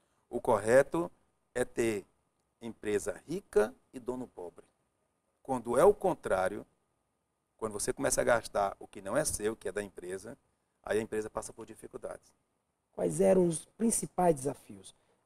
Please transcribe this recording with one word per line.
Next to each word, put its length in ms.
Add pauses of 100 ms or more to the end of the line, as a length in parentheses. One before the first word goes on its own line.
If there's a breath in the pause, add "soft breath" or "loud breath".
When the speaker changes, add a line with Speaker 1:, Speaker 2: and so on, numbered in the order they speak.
(300)
Speaker 1:
o 100
correto 720 (440)
é 100
ter 400 (560)
empresa 640
rica 480 (180)
e 60
dono 300
pobre. 360 (800)
Quando 360
é 60
o 100
contrário, 720 (920)
quando 160
você 200
começa 280
a 40
gastar 540
o 80
que 140
não 160
é 80
seu, 320
que 120
é 40
da 100
empresa, 540 (460)
aí 160
a 40
empresa 280
passa 220
por 140
dificuldades. 680 (600)
Speaker 2:
Quais 280
eram 280
os 160 (120)
principais 600
desafios? 580 (320)